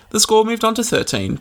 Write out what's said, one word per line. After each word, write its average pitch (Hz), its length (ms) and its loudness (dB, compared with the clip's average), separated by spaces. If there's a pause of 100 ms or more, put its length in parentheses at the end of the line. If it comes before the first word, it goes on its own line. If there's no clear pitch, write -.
(100)
The 214 100 -2
score 220 240 4
moved 226 200 -2
on 220 120 0
to 233 80 -2
thirteen - 560 -2